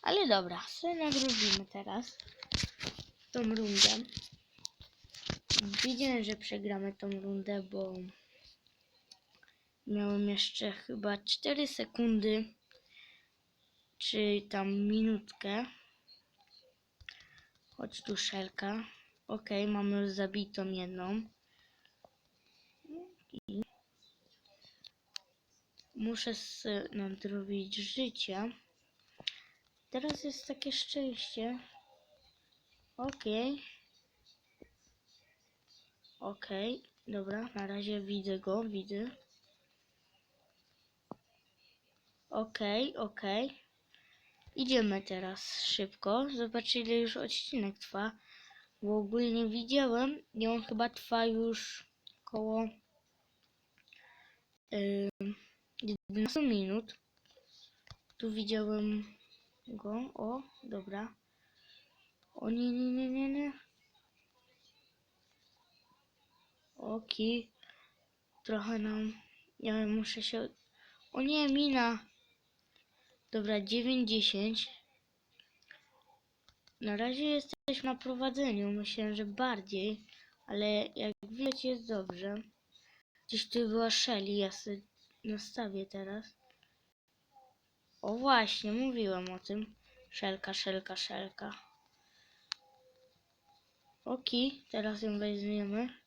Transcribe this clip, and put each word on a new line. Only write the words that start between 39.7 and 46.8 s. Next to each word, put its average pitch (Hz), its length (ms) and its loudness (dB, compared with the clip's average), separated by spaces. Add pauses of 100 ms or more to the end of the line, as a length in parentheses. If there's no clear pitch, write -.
Okej, 220 680 0
okej. 214 640 -2 (920)
Idziemy 226 460 4
teraz 185 640 -4
szybko. 214 640 2
Zobacz, 233 460 0
ile 233 200 2